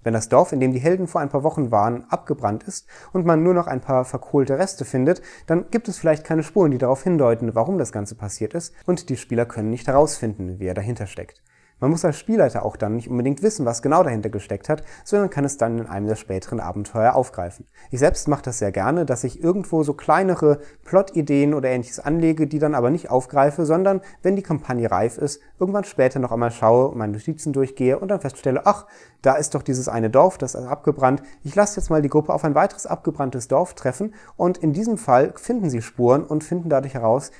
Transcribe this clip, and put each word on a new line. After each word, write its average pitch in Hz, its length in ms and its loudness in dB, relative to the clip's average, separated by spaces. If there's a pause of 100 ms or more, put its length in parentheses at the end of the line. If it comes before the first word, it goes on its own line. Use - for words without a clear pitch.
Wenn 113 120 -2
das 110 140 -2
Dorf, 151 240 4
in 139 80 -2
dem 131 120 2
die 127 80 -2
Helden 175 260 0
vor 170 140 -4
ein 143 80 -4
paar 139 160 -2
Wochen 147 260 -2
waren, 113 400 0
abgebrannt 110 540 -4
ist - 220 -14 (260)
und 180 120 -2
man 165 180 4
nur 180 120 4
noch 175 120 0
ein 127 140 -4
paar 127 240 0
verkohlte 135 540 -2
Reste 180 260 -4
findet, 135 380 0 (240)
dann 170 240 0
gibt 226 180 -2
es 190 100 -8
vielleicht 156 260 0
keine 160 180 0
Spuren, 165 280 2
die 131 80 0
darauf 131 240 0
hindeuten, 120 520 2
warum 143 240 0
das 131 140 -4
Ganze 104 220 -8
passiert 107 400 -8
ist, 170 200 -10 (120)
und 180 220 -2
die 131 80 -4
Spieler 117 300 -2
können 110 240 -6
nicht 120 160 -6
herausfinden, 113 720 0
wer 92 160 -4
dahinter 107 320 -6
steckt. - 360 -16 (360)
Man 127 120 2
muss 165 160 0
als 147 120 0
Spielleiter 156 460 0
auch 107 120 -4
dann 107 200 -2
nicht 120 140 -8
unbedingt 127 320 -2
wissen, 202 240 0
was 117 160 -4
genau 156 200 2
dahinter 110 280 -2
gesteckt 101 400 -8
hat, 156 120 -2 (220)
sondern 208 240 0
kann 139 160 -2
es 139 140 -4
dann 117 200 0
in 113 80 -6
einem 101 200 -6
der 107 80 0
späteren 98 440 -8
Abenteuer 104 560 0
aufgreifen. - 520 -4 (240)
Ich 127 80 -6
selbst 147 300 2
mache 143 120 0
das - 200 -8
sehr 101 120 -2
gerne, 135 320 0
dass 131 200 -4
ich - 200 -8
irgendwo 170 380 0
so 147 100 0
kleinere 156 680 2 (240)
Plot-Ideen 147 680 2
oder 135 160 -2
Ähnliches 123 320 -4
anlege, 160 460 0
die 147 140 -4
dann 151 140 0
aber 120 140 2
nicht 165 220 -2
aufgreife, 143 560 2
sondern, 185 340 2 (220)
wenn 190 140 2
die 196 60 -4
Kampagne 123 480 -2
reif 104 280 0
ist, 147 240 -4 (160)
irgendwann 196 260 -2
später 131 340 0
noch 123 140 -2
einmal 117 180 0
schaue, 120 460 4
meine 107 160 -4
Notizen 151 400 -6
durchgehe 131 460 0
und 190 100 -6
dann 196 120 0
feststelle, 135 440 -2
„Ach, - 220 0 (340)
da 135 140 4
ist 151 200 -4
doch 139 80 -2
dieses 127 260 -4
eine 113 200 -2
Dorf, 143 300 4
das 131 160 -6
ist 123 100 -8
abgebrannt. 131 580 0 (200)
Ich 143 120 -12
lasse 202 240 2
jetzt - 120 -2
mal 156 100 4
die 143 80 0
Gruppe 151 240 2
auf 151 120 -2
ein 151 100 2
weiteres 175 320 0
abgebranntes 139 640 -4
Dorf 160 260 0
treffen“, 196 400 -4 (220)
und 175 200 2
in 156 160 0
diesem 220 240 -2
Fall 143 400 4
finden 226 320 -2
sie 120 140 -2
Spuren 123 420 2
und 151 180 -2
finden 170 280 -4
dadurch 135 240 0
heraus, 120 440 0